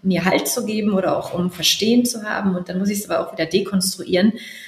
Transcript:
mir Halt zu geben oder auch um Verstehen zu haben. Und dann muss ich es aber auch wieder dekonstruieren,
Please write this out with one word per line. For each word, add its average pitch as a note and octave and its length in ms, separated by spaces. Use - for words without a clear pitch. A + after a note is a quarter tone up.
mir F3 240
Halt - 220
zu A#3 180
geben G#3+ 280
oder F3+ 240
auch - 160
um F3+ 180
Verstehen A#3 540
zu A3+ 180
haben. G3 320
Und F3+ 140
dann F3+ 100
muss G3+ 100
ich G3+ 100
es - 100
aber - 180
auch - 60
wieder D#3+ 120
dekonstruieren, F#3+ 880